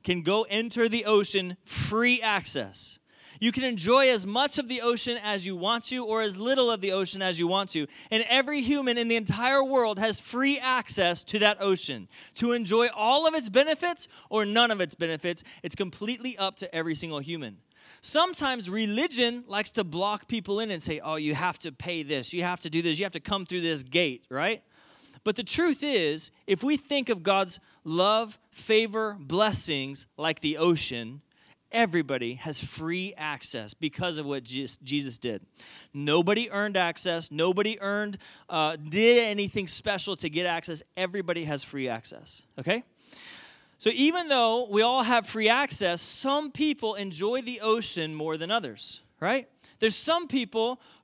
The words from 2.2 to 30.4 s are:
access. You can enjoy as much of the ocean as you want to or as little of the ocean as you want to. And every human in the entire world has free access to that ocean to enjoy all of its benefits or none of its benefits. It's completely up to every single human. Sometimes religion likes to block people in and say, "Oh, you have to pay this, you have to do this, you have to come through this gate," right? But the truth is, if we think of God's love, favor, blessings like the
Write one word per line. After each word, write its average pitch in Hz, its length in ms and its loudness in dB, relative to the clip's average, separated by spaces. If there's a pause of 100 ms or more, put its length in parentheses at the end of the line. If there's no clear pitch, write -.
access. 156 800 -2 (400)
You 226 120 2
can 254 120 -4
enjoy 247 460 4
as 208 160 2
much 262 320 0
of 262 100 -2
the 240 140 -4
ocean 240 420 0
as 202 220 -2
you 190 100 -4
want 220 300 0
to 254 180 -4
or 220 180 0
as 202 160 -2
little 247 340 2
of 202 100 -2
the 190 100 0
ocean 190 300 0
as 180 180 0
you 170 80 2
want 190 240 0
to. 151 140 -2 (240)
And 220 200 2
every 269 320 2
human 254 360 0
in 233 100 0
the 233 80 2
entire 240 480 2
world 240 360 2
has 214 200 0
free 269 400 0
access 226 680 0
to 208 140 -2
that 208 200 6
ocean 160 480 -2 (280)
to 240 180 0
enjoy 226 420 2
all 262 320 4
of 320 80 2
its 240 140 -2
benefits 302 580 2 (220)
or 214 140 2
none 226 280 4
of 202 100 0
its 160 140 -2
benefits. 170 480 -4 (180)
It's - 140 -8
completely 214 640 -6
up 190 200 -2
to 175 180 -10
every 160 200 -2
single 156 240 -6
human. 139 380 -8 (440)
Sometimes 277 680 0
religion 240 800 0
likes 202 260 -2
to 214 100 0
block 185 440 -4
people 202 320 -4
in 220 120 -4
and 165 100 -4
say, 156 180 -4
"Oh, 156 160 -6
you 151 200 -2
have 170 240 -2
to 165 120 -8
pay 165 320 -8
this, 139 300 -4
you 175 100 -2
have 180 180 -2
to 170 80 -6
do 165 120 0
this, 165 180 0
you 202 60 0
have 180 80 -6
to 160 60 -6
come 196 260 -4
through 180 160 -4
this 160 220 -2
gate," 135 460 0
right? 170 340 -2 (600)
But 208 120 0
the 240 80 -6
truth 320 400 2
is, 165 480 0 (140)
if 196 180 2
we 285 140 4
think 269 320 -2
of 196 120 0
God's 190 380 2 (240)
love, 208 560 2 (120)
favor, 220 680 0
blessings 147 960 0
like 156 240 -2
the 151 180 0